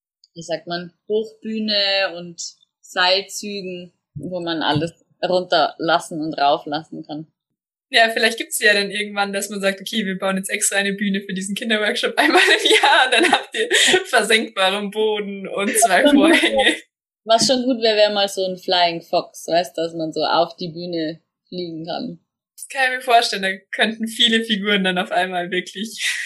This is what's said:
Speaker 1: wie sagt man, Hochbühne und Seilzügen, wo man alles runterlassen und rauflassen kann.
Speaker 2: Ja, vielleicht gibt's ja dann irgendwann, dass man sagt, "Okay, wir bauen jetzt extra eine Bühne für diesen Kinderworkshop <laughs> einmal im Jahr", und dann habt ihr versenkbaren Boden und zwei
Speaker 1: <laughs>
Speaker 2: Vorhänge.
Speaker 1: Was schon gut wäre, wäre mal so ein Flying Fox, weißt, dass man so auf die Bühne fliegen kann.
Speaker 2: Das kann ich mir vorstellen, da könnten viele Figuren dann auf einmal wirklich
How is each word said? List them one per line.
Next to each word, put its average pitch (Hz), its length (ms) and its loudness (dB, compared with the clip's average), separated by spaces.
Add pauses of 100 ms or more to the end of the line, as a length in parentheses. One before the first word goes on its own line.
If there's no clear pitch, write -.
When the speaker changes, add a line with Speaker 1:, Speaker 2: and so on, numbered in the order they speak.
(340)
Speaker 1:
wie 165 80 -16
sagt 160 260 -8
man, 175 260 -8 (140)
Hochbühne 214 1080 -2
und 175 240 -14 (400)
Seilzügen, 185 1120 -4 (240)
wo 175 240 -8
man 165 220 -4
alles 151 320 0 (280)
runterlassen 170 1000 0
und 156 160 -4
rauflassen 156 680 -2
kann. 156 220 -12 (640)
Speaker 2:
Ja, 226 200 4
vielleicht 226 280 0
gibt's - 220 -8
ja 214 140 4
dann 202 160 0
irgendwann, 202 440 -4
dass 196 160 -6
man 202 120 -6
sagt, 196 200 0
"Okay, 202 240 -4
wir 190 120 -4
bauen 190 200 -2
jetzt 190 120 -6
extra 208 280 -2
eine 196 160 0
Bühne 202 280 -2
für - 120 -10
diesen 190 220 -6
Kinderworkshop 226 580 -2
<laughs> - 40 0
einmal 339 240 6
im 370 300 4
Jahr", 302 340 6
und 254 80 0
dann 285 180 4
habt - 240 -2
ihr 220 140 -2 (360)
versenkbaren 208 840 0
Boden 208 560 -4
und 196 300 -4
zwei 190 260 4
Speaker 1:
<laughs> 294 60 6
Speaker 2:
Vorhänge. 294 680 4 (500)
Speaker 1:
Was 226 220 4
schon 254 160 2
gut 240 180 0
wäre, 220 140 2
wäre 208 180 4
mal 202 140 0
so 190 180 -4
ein 185 120 -6
Flying 175 440 0
Fox, - 460 -4
weißt, 175 300 0
dass 165 160 -4
man 160 180 -6
so 156 100 -4
auf 165 360 0
die 180 120 -8
Bühne 165 520 -8 (260)
fliegen 165 380 -10
kann. 165 340 -8 (360)
Speaker 2:
Das - 120 -16
kann 269 240 -2
ich 254 60 -4
mir 262 40 -8
vorstellen, 240 420 2
da 190 60 0 (220)
könnten 220 360 -2
viele 226 360 2
Figuren 208 400 0
dann 185 140 0
auf 226 140 -2
einmal 180 400 -2
wirklich 190 540 -6 (200)